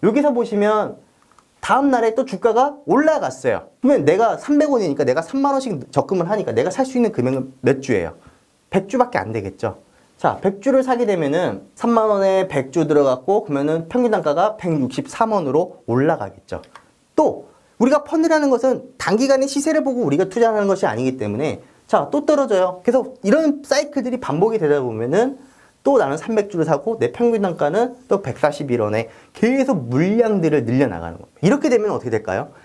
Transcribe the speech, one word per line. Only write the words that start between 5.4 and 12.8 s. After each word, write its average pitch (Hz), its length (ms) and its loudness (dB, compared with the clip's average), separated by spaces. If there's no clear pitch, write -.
원씩 247 380 -4
적금을 175 380 0
하니까 202 220 -2
내가 120 180 0
살 262 160 -2
수 262 120 -6
있는 233 160 2
금액은 131 480 -2
몇 139 200 0
주예요? 87 320 -2
백 190 200 -2
주밖에 - 280 0
안 98 140 -4
되겠죠. 104 460 -6
자, 131 240 -2
백 196 200 -2
주를 269 200 2
사게 247 240 -2
되면은 160 560 -2
삼만 226 340 0
원에 190 380 0
백 135 240 -4
주 160 160 -2